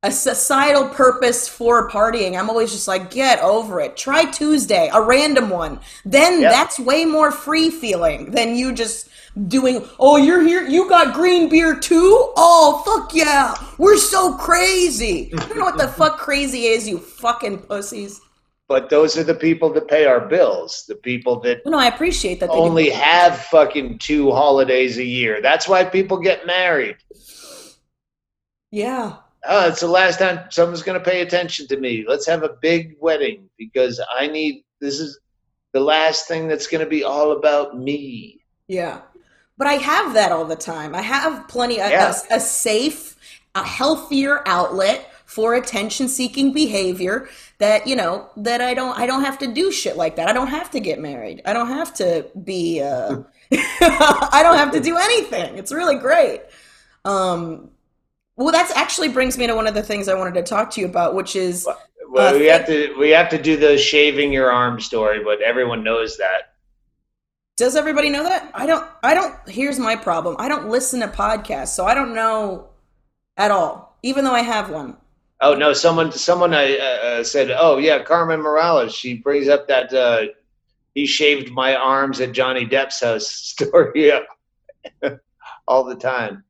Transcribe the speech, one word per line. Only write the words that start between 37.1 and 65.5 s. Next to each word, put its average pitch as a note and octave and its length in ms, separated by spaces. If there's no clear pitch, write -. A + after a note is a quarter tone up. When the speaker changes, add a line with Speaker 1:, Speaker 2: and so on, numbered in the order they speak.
Speaker 2:
about C#3+ 460
me." C3+ 600
Speaker 1:
Yeah. F3+ 320
But C#4 100
I D4 60
have C#4+ 400
that G3 180
all E3 120
the D#3 120
time. D#3 380
I F3+ 60
have C#4 480
plenty, A#3+ 300
a, G3 100
Speaker 2:
Yeah. F3+ 260
Speaker 1:
a, A3+ 60
a A#3 40
safe, A#3 760
a C#4+ 100
healthier C#4+ 840
outlet F#3+ 640
for A3+ 300
attention-seeking B3+ 1000
behavior G3+ 760
that, G#3 280
you C4 100
know, F#3+ 400
that A#3 240
I B3 140
don't, B3+ 240
I A#3+ 80
don't C4 180
have C4+ 140
to C#4 80
do D4+ 260
shit - 240
like D#3+ 200
that. E3 120
I G#3+ 60
don't B3+ 140
have D#4 240
to C4+ 80
get F3 200
married. B2 460
I G3 80
don't A#3+ 140
have D4+ 260
to E3+ 320
be, E3+ 380
uh, C3+ 400
<laughs> - 160
I D4 880
don't E4 160
have C#4+ 140
to D#4 80
do E4 180
anything. F#4+ 580
It's G3 160
really D#4 240
great. C4+ 460
Um, F3+ 640
well, C#4 160
that's F4 200
actually E4+ 360
brings B3+ 300
me A#3+ 80
to A#3 100
one A3 100
of G#3+ 80
the G#3 80
things G3+ 240
I F#3+ 80
wanted F#3 200
to F3+ 80
talk G#3+ 300
to A3 100
you F3+ 40
about, F3 280
which F#3+ 200
is, F3+ 320
Speaker 2:
Well, - 120
well, C3 240
Speaker 1:
uh, C#3+ 40
Speaker 2:
we D3 80
have E3 200
Speaker 1:
thi- D3 220
Speaker 2:
to, C3+ 100
we D3 120
have E3+ 200
to D#3+ 100
do D#3 160
the D3 220
shaving C#3+ 540
your C3 200
arm B2 280
story, A2 440
but G#2+ 160
everyone A#2 420